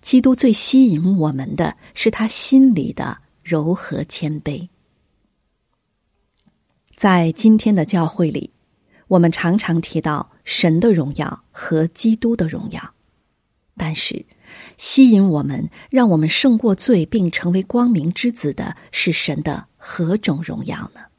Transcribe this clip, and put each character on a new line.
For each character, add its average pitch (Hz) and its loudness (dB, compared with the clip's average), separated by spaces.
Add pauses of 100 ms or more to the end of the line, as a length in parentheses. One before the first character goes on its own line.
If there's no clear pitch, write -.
基 254 4
督 262 4
最 247 4
吸 262 4
引 185 2
我 151 0
们 135 -8
的 160 -4 (180)
是 - 0
他 220 -4
心 269 4
里 156 -2
的 - -8 (260)
柔 165 -2
和 143 -8
谦 151 -8
卑。 151 -8 (2250)
在 175 2
今 220 4
天 214 2
的 170 2
教 165 0
会 160 -2
里， - -10 (580)
我 185 4
们 170 4
常 175 -2
常 170 -2
提 - -6
到 151 -6 (140)
神 165 0
的 220 4
荣 143 -2
耀 - -8
和 160 -2
基 220 0
督 233 -2
的 165 -2
荣 123 -8
耀， - -14 (840)
但 156 -6
是 - -8 (520)
吸 262 4
引 196 4
我 151 0
们， 139 -6 (200)
让 247 2
我 175 4
们 156 2
胜 240 2
过 220 0
罪 190 2
并 185 -2
成 175 -4
为 190 0
光 240 0
明 170 0
之 240 -4
子 147 -6
的 - -10 (140)
是 - -2
神 156 -4
的 147 -6 (120)
何 170 -4
种 160 -4
荣 - -10
耀 - -10 (160)
呢？ - -20 (180)